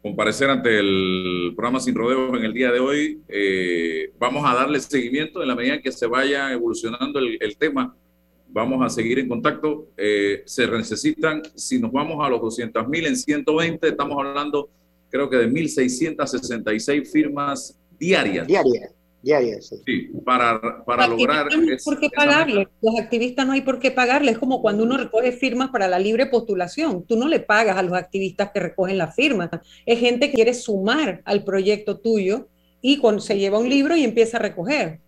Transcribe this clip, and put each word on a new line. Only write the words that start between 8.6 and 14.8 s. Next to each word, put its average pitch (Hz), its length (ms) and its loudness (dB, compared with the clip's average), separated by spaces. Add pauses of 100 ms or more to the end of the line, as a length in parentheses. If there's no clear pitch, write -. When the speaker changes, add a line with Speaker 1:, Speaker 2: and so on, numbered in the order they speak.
Speaker 1:
a 113 60 0
seguir 117 300 0
en 127 100 -2
contacto. 147 680 -4
Eh, 101 500 0
se 123 200 0
necesitan, 151 760 -2 (100)
si - 260 -4
nos 113 120 -2
vamos 147 340 -2
a 135 40 0
los 117 120 0
doscientas 113 460 -4
mil 160 180 -2
en 135 100 0
ciento 147 420 0
veinte, 160 320 0
estamos 143 280 -2
hablando, 143 520 -2 (380)